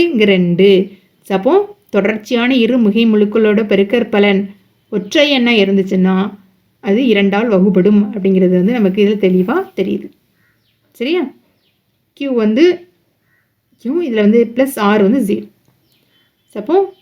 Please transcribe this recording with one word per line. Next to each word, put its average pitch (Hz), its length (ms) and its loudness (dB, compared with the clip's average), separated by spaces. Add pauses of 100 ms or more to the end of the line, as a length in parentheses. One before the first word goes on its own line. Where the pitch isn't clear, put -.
(100)
இங்க 226 140 0 (100)
ரெண்டு. 180 340 2 (680)
அப்போ 196 160 0 (440)
தொடர்ச்சியான 220 540 -2 (140)
இரு 233 120 0 (100)
மிகை 214 260 2
முழுக்களோட 208 480 2 (120)
பெருக்கற்பலன் 202 680 0 (560)
ஒற்றை 294 280 0 (120)
எண்ணா 240 160 0 (100)
இருந்துச்சுன்னா 190 540 0 (720)
அது 202 120 0 (120)
இரண்டால் 202 420 0
வகுபடும் 196 460 2 (140)
அப்படிங்கிறது 185 460 0
வந்து 214 180 0
நமக்கு 202 260 0
இதுல 208 120 0 (100)
தெளிவா 185 300 0 (220)
தெரியுது. 202 280 -6 (920)
சரியா? 320 240 -4 (920)
Q 277 260 -6
வந்து 220 220 2 (1160)
Q, - 40 -20 (240)
இதுல 220 180 -2
வந்து 226 140 4 (160)
பிளஸ் 269 200 -2 (200)
R - 20 2 (100)
வந்து 254 200 0
ஜீரோ. 208 180 -4 (1160)
அப்போ 294 140 -2 (260)